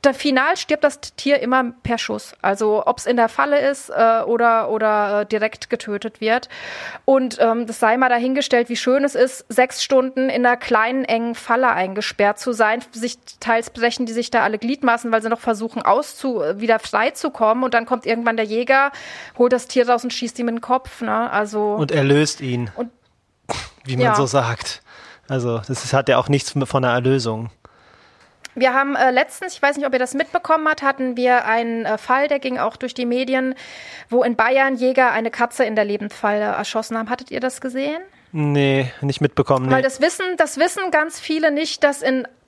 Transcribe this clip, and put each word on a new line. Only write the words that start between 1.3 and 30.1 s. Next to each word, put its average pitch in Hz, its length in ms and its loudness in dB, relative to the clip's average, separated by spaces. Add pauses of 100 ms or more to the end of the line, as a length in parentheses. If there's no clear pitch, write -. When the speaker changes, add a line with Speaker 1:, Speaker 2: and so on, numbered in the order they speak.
Speaker 1:
immer 247 320 0 (100)
per 233 160 -2
Schuss. - 420 -8
Also 208 460 0
ob's - 180 -2
in 247 120 0
der 233 120 2
Falle 285 300 0
ist, 277 320 -2
äh, 226 320 4
oder, 226 480 2
oder, 208 520 0
äh, 202 40 -4
direkt 214 440 -4
getötet 208 500 -6
wird. 226 280 0 (560)
Und, 262 360 2
ähm, 226 260 2
das 226 140 -8
sei 226 160 4
mal 262 120 4
dahingestellt, 247 600 0
wie 240 80 -4
schön 269 260 2
es 277 140 0
ist, 254 320 0
sechs 254 340 0
Stunden 262 480 2
in 247 160 0
einer 240 100 4
kleinen, 240 480 2
engen 233 300 -2
Falle 240 360 0
eingesperrt 202 680 0
zu 247 140 -4
sein. 220 280 2 (120)
Sich, 233 260 -8 (220)
teils 233 300 0
brechen 240 360 -2
die 226 60 -8
sich 233 180 -4
da 226 140 2
alle 214 140 0
Gliedmaßen, 233 520 0
weil 226 100 2
sie 220 80 -6
noch 226 120 -2
versuchen, 220 420 -4
auszu-, 202 600 0 (180)
wieder 220 180 4
frei 220 320 -2
zu - 200 -6
kommen. 233 340 2
Und 240 100 -2
dann 233 100 2
kommt 240 220 -4
irgendwann 233 300 0
der 220 100 0
Jäger, 269 460 2 (440)
holt 247 160 4
das 247 140 0
Tier 240 220 2
raus 247 160 2
und 247 80 -6
schießt - 260 -8
ihm 240 80 -2
in 233 100 -4
den 233 60 -6
Kopf, 262 400 -2
ne? 220 280 -2
Also 208 440 -2
Speaker 2:
Und 151 160 -2
erlöst 143 500 2
ihn, 123 360 -4
Speaker 1:
und 240 140 -6 (920)
Speaker 2:
wie 131 120 -4
man 123 100 2
Speaker 1:
ja. 214 80 4
Speaker 2:
so 139 120 4
sagt. 117 540 -2 (480)
Also 120 300 -2
das 123 260 -8
ist, 127 80 -4
hat 135 160 2
ja 123 100 6
auch 127 100 0
nichts 139 240 0
von 131 320 0
einer 123 100 2
Erlösung. 120 560 0 (1040)
Speaker 1:
Wir 254 200 2
haben, 277 220 2
äh, 254 160 4
letztens, 302 420 -2
ich - 80 -4
weiß 285 140 2
nicht, 285 100 -4
ob 262 60 -2
ihr 254 80 0
das 254 140 -4